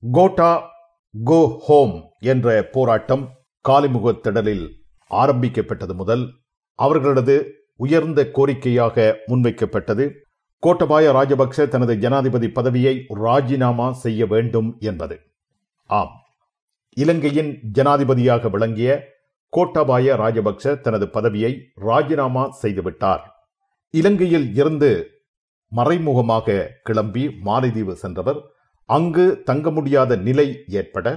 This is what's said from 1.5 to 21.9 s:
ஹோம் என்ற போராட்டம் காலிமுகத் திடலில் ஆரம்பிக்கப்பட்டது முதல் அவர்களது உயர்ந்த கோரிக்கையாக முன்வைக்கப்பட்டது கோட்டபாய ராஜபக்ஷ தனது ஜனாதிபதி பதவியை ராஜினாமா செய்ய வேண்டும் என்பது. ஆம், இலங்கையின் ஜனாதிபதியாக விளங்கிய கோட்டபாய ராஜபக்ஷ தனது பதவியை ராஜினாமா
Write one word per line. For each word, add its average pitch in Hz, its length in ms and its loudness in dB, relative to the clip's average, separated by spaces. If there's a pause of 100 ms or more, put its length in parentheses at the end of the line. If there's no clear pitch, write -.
ஹோம் 139 380 4 (280)
என்ற 123 220 0 (200)
போராட்டம் 131 580 -2 (400)
காலிமுகத் 131 580 2
திடலில் 104 440 -2 (440)
ஆரம்பிக்கப்பட்டது 117 840 -2
முதல் 104 300 -2 (540)
அவர்களது 139 580 2 (440)
உயர்ந்த 151 400 0 (100)
கோரிக்கையாக 123 680 0 (280)
முன்வைக்கப்பட்டது 120 800 -2 (580)
கோட்டபாய 156 500 2
ராஜபக்ஷ 135 540 2
தனது 123 300 0
ஜனாதிபதி 123 540 0
பதவியை 127 440 0 (240)
ராஜினாமா 123 760 0
செய்ய 113 320 -2
வேண்டும் 113 420 0 (120)
என்பது. 85 360 -8 (760)
ஆம், 98 220 -2 (840)
இலங்கையின் 151 540 0 (200)
ஜனாதிபதியாக 127 800 2
விளங்கிய 113 420 -2 (640)
கோட்டபாய 135 640 2
ராஜபக்ஷ 110 640 -2
தனது 104 280 -2
பதவியை 110 440 -2 (280)
ராஜினாமா 131 640 0 (100)